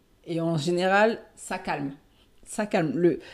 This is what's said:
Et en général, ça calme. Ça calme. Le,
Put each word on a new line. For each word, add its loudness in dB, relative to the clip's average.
Et -4
en 0
général, 2
ça -10
calme. -6
Ça -6
calme. 0
Le, 2